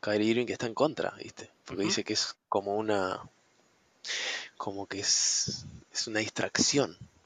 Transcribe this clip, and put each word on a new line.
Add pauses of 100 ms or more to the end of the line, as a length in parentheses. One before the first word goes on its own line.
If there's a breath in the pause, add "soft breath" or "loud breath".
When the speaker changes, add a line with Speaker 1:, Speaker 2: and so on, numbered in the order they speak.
Speaker 1:
Kyrie
Irving
que
está
en
contra, (120)
¿viste? (160)
Porque
Speaker 2:
Ujú.
Speaker 1:
dice
que
es (120)
como
una, (1400 loud breath)
como
que
es, (260)
es
una
distracción (300)